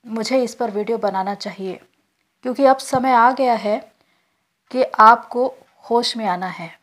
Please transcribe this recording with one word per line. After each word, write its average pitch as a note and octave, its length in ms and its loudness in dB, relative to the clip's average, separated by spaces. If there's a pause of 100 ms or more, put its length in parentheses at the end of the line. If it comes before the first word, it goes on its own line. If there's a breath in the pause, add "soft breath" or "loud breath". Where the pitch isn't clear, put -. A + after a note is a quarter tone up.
मुझे A3+ 400 -2
इस A3+ 100 -8
पर A#3 160 -6
वीडियो G#3+ 280 -4
बनाना G3 380 -4
चाहिए F#3+ 440 -12 (640)
क्योंकि B3+ 200 -2
अब C4 140 6
समय C4 360 -2
आ A#3 180 6
गया B3+ 240 0
है G#3+ 220 -2 (920)
कि B3+ 120 -2 (180)
आपको A#3 460 4 (380)
होश A#3+ 320 -2
में A3 100 -6
आना F3+ 220 -4
है। F3 220 -12 (120)